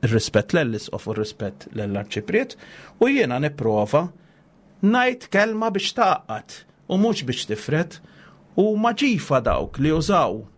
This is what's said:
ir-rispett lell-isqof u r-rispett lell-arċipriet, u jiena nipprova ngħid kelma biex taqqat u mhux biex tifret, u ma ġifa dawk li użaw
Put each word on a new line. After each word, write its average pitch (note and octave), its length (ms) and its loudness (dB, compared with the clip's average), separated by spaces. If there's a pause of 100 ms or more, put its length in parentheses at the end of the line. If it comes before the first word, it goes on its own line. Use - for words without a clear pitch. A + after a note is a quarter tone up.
ir-rispett - 540 2
lell-isqof A#2 500 -4
u A2 80 -6
r-rispett G#2+ 540 -8 (100)
lell-arċipriet, G#2+ 760 -4 (420)
u A#3+ 100 4
jiena G3+ 300 0
nipprova B2+ 640 0 (800)
ngħid B3 480 2
kelma A3 440 2
biex G3 200 -4
taqqat - 680 -2 (280)
u F3+ 80 2
mhux G#3+ 300 2
biex - 200 -4
tifret, D3+ 520 -4 (580)
u G#3 140 4 (100)
ma A#3 160 4
ġifa G3+ 480 2
dawk C#2+ 320 -2
li D3+ 160 2
użaw D3+ 460 2 (180)